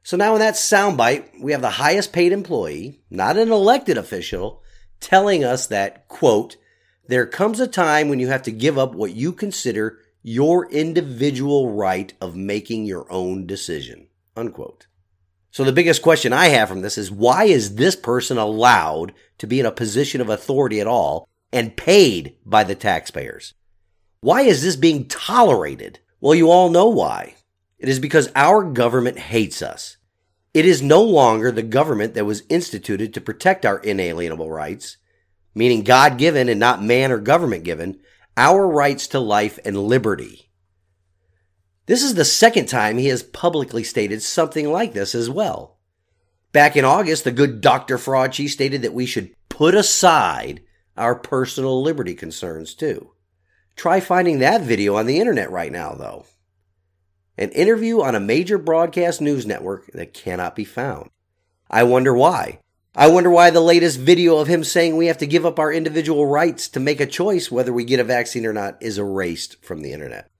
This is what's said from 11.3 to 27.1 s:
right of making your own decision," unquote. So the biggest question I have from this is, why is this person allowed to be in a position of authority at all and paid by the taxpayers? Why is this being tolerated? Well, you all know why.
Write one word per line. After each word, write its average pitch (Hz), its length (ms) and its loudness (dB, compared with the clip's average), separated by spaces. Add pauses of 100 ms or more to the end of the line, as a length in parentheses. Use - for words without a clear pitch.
right 95 500 -4
of 87 160 -10
making 104 500 -6
your 90 260 -10
own 92 340 -6
decision," 85 600 -12 (280)
unquote. - 520 -12 (640)
So 135 120 -4
the 135 100 2
biggest 165 280 2
question 156 320 2
I 170 140 4
have 113 220 4
from 95 120 -8
this 104 160 -8
is, 98 140 -10
why 120 320 2
is 113 320 2
this 165 200 2
person 123 440 -4
allowed 107 760 2 (240)
to - 80 -12
be 123 140 -2
in 123 60 0
a 110 60 -2
position 123 500 -4
of 110 80 -4
authority 113 500 -2
at 104 80 -2
all 85 400 -2 (240)
and 117 260 -4
paid 127 580 2 (100)
by 107 180 4
the 95 100 -4
taxpayers? 78 800 -6 (680)
Why 185 200 2
is 170 220 4
this 170 140 -2
being 143 280 2
tolerated? 95 960 0 (200)
Well, 147 140 4
you 165 160 6
all 180 200 6
know 175 180 4
why. 73 480 -2 (420)